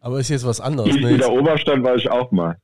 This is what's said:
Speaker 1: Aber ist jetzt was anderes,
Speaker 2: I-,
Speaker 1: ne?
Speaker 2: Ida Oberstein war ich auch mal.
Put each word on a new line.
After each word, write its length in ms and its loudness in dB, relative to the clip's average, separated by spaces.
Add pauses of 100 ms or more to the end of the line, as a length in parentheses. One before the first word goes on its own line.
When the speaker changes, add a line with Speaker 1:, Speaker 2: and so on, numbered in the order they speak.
Speaker 1:
Aber 180 -6
ist 100 -2
jetzt 160 -2
was 140 -2
anderes, 340 -2
Speaker 2:
I-, 60 2
Speaker 1:
ne? 140 2
Speaker 2:
Ida 140 2
Oberstein 560 2
war 120 2
ich 160 0
auch 220 -2
mal. 300 0